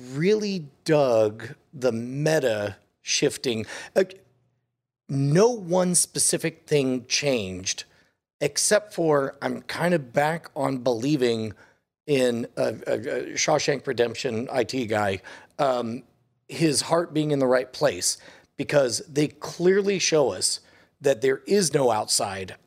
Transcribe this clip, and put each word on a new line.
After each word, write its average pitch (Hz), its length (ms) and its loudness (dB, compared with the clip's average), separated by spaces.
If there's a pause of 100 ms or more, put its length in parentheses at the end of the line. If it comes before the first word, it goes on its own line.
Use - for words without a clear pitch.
(120)
really 190 540 0 (180)
dug 117 720 2 (180)
the 127 200 0
meta 123 800 0 (260)
shifting. 120 640 -2 (300)
Uh, 196 80 4 (1040)
no 143 420 4
one 180 460 0
specific - 720 -2
thing 131 400 2
changed, 95 800 -2 (560)
except 208 520 0
for 147 480 0
I'm 127 220 -4
kind 170 300 -2
of 135 200 -2
back 156 420 -2
on 135 240 -2
believing 120 720 0 (520)
in 127 420 0 (100)
a, 131 100 0 (200)
a, 131 60 0
a 123 300 -4 (100)
Shawshank 143 540 0
Redemption 117 640 -2
I 127 120 0
T 131 220 -4
guy, 104 360 -2 (360)
um, 123 460 -2 (440)
his 135 340 0
heart 170 320 0
being 151 180 0
in 143 80 0
the 135 80 2
right 127 240 2
place, - 460 -2 (400)
because 131 420 0 (120)
they 147 160 0
clearly 190 720 0
show 147 320 2
us - 280 -4 (420)
that 135 200 0
there 135 260 2
is 185 260 2
no 135 180 4
outside 104 640 -2 (120)